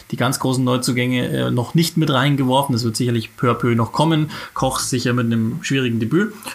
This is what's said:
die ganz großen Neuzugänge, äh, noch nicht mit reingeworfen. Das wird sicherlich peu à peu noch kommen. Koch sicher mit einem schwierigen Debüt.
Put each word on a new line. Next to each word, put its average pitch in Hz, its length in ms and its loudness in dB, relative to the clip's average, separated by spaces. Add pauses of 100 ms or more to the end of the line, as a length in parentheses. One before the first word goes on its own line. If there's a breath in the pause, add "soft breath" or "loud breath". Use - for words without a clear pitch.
(100)
die - 60 -6
ganz 131 220 0
großen 131 240 0
Neuzugänge, 123 680 0
äh, 127 220 -2
noch 123 240 -2
nicht 165 220 2
mit 156 140 2
reingeworfen. 135 600 2
Das 117 120 0
wird 113 120 -2
sicherlich 120 400 -2
peu 123 140 0
à 117 40 2
peu 117 200 0
noch 117 180 0
kommen. 156 380 2 (240 loud breath)
Koch 131 240 -2
sicher 123 340 -2
mit 123 140 0
einem 117 360 0
schwierigen 127 360 0
Debüt. 156 340 0 (220 loud breath)